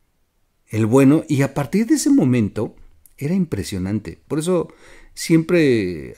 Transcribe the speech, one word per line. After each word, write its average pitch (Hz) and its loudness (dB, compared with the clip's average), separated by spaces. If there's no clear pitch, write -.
el 110 -2
bueno, 135 4
y 135 0
a 139 -2
partir 185 -2
de 302 2
ese 294 -2
momento 123 0
era 147 -6
impresionante. 101 -4
Por 147 -4
eso 170 -4
siempre 120 0